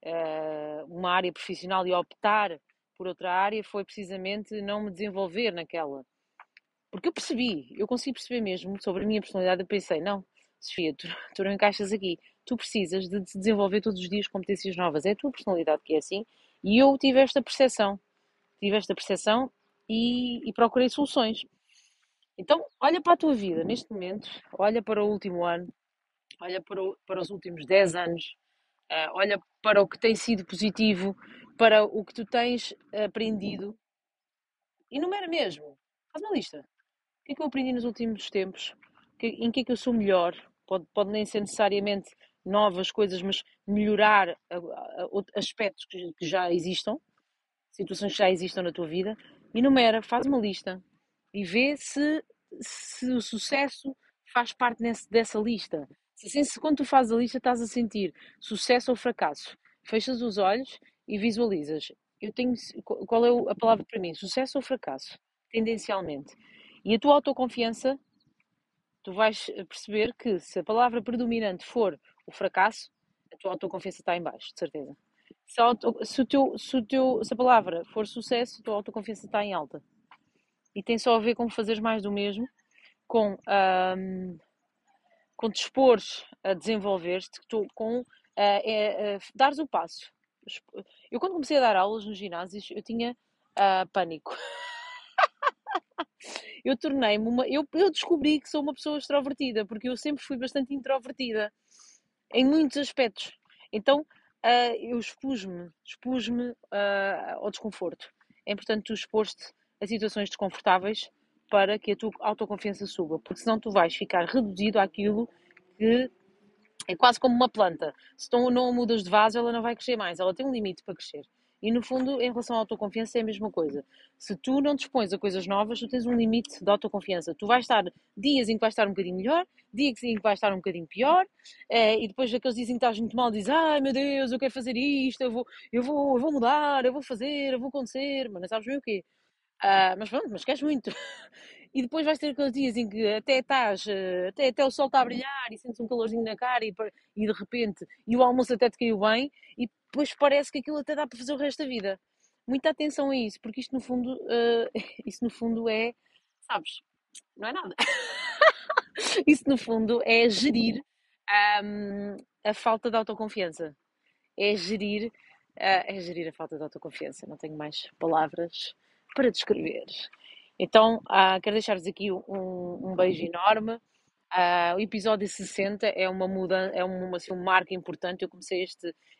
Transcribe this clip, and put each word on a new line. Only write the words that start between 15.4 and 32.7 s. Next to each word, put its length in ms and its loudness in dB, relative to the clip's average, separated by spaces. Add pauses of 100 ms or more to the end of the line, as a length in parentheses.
que 100 -2
é 40 4
assim", 260 -6 (380)
e 180 6
eu 160 8
tive 240 4
esta 220 4
percepção, 560 2 (600)
tive 160 2
esta 180 0
percepção 560 0 (380)
e, 600 -2
e 40 -6
procurei 360 4
soluções. 560 0 (960)
Então, 260 2 (160)
olha 220 4
para 120 8
a 20 4
tua 180 2
vida 300 -2
neste 280 -4
momento, 360 -8 (240)
olha 280 2
para 240 0
o 40 2
último 360 -2
ano, 280 -4 (680)
olha 220 -6
para 200 -8
o, 140 -4 (100)
para 140 -4
os 100 -6
últimos 360 -12
dez 300 6
anos, 400 -4 (540)
ah, 240 -2
olha 260 2 (220)
para 200 8
o 60 4
que 100 -14
tem 160 4
sido 300 -2
positivo, 720 0 (400)
para 280 8
o 200 -4
que 100 -20
tu 100 -8
tens 500 -2 (180)